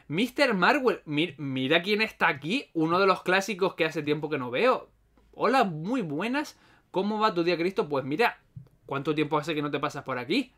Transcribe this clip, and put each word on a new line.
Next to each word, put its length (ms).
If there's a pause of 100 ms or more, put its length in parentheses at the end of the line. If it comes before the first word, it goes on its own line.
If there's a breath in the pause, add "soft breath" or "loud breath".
Mister 460
Marwell, 520
mi-, 320
mira 440
quién 200
está 280
aquí, 440
uno 260
de 60
los 160
clásicos 540
que 100
hace 160
tiempo 280
que 100
no 100
veo. 400 (440)
Hola, 300
muy 380
buenas, 580 (320 soft breath)
¿cómo 280
va 140
tu 100
día, 140
Cristo? 300
Pues 160
mira, 380 (440)
¿cuánto 280
tiempo 240
hace 160
que 80
no 100
te 80
pasas 240
por 140
aquí? 400